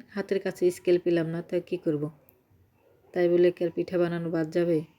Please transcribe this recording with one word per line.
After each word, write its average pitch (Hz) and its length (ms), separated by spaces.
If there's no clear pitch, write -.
হাতের 196 300
কাছে 190 220
স্কেল 180 280
পেলাম 170 280
না, 165 140
তা 175 180
কী 175 180
করব? 151 260
তাই 175 160
বলে 175 220
কি - 120
আর 170 80
পিঠা 175 260
বানানো 170 320
বাদ 165 220
যাবে? 170 260